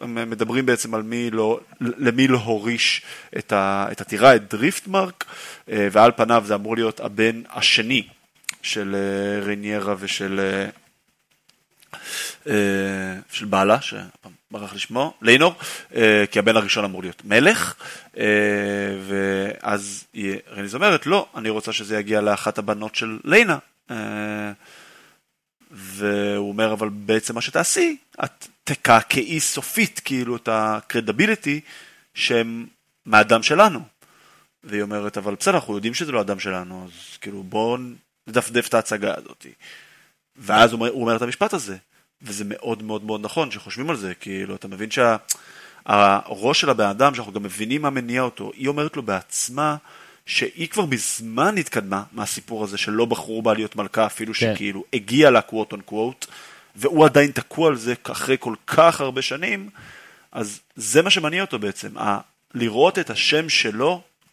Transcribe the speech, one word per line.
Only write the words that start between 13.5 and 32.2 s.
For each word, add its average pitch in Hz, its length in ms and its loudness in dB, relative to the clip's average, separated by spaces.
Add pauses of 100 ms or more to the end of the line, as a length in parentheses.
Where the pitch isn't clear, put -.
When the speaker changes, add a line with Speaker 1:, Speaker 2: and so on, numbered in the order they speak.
Speaker 1:
שפעם 98 500 -14 (200)
ברח 101 220 -12
לי 101 60 -12
שמו, 135 420 -4
ליינור, 135 320 6 (420)
אה, 107 360 6
כי 107 80 2
הבן 110 180 4
הראשון 104 280 0
אמור 92 160 -8
להיות 92 240 -12
מלך, 123 500 4 (420)
אה, 233 60 -4 (840)
ואז 98 1080 -4
היא, 98 220 -6 (160)
רייניס 101 220 -10
אומרת, 165 320 2
"לא, 180 300 2
אני 110 140 -4
רוצה 107 240 -4
שזה 107 260 -4
יגיע 104 220 0
לאחת 104 360 0
הבנות 107 380 -6
של 110 280 -6
ליינה." 180 340 4 (340)
אה, 107 600 -8 (1200)
והוא 101 800 -2
אומר, 107 240 0
"אבל 107 160 -2
בעצם 107 460 -2
מה 117 60 -4
שתעשי, 320 560 0 (260)
את - 240 -10 (160)
תקעקעי 131 760 2
סופית, - 640 -2
כאילו, 123 300 -2
את 117 160 -6
הקרדיביליטי 110 1080 0 (540)
שהם 117 520 -2 (400)